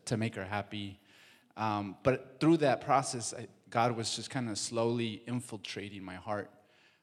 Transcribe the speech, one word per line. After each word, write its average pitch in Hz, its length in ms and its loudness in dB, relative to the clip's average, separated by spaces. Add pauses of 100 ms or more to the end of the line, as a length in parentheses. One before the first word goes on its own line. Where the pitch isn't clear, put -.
to 117 120 0
make 110 180 0
her 98 80 -4
happy. 101 560 -6 (560)
Um, 104 480 -2
but - 380 0
through 165 160 8
that 139 240 4
process, 127 520 2
I, 117 140 -10 (220)
God 120 260 4
was 113 180 -2
just - 160 -6
kinda 117 280 -2
slowly 117 680 0
infiltrating 101 800 -8
my 92 120 -10
heart. 104 360 -6 (520)